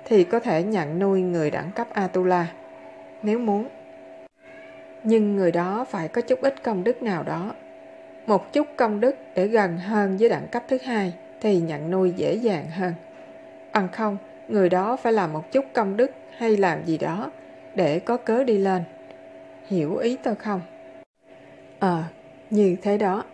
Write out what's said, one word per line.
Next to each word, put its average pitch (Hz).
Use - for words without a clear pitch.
thì 202
có 226
thể 180
nhận 175
nuôi 196
người 175
đẳng 151
cấp 233
Atula, 185
nếu 208
muốn. 220
Nhưng 214
người 180
đó 185
phải 165
có 240
chút 254
ít 269
công 180
đức 247
nào 190
đó. 165
Một -
chút 294
công 214
đức 247
để 185
gần 202
hơn 196
với 220
đẳng 165
cấp 240
thứ 262
hai 208
thì 202
nhận 156
nuôi 185
dễ 156
dàng 202
hơn. 180
Bằng 196
không, 214
người 202
đó 190
phải 247
làm 190
một 156
chút 269
công 196
đức 262
hay 226
làm 165
gì 165
đó 185
để 165
có 240
cớ 240
đi 226
lên. 190
Hiểu 175
ý 240
tôi 240
không? 202
Ờ, 175
như 202
thế 208
đó. 208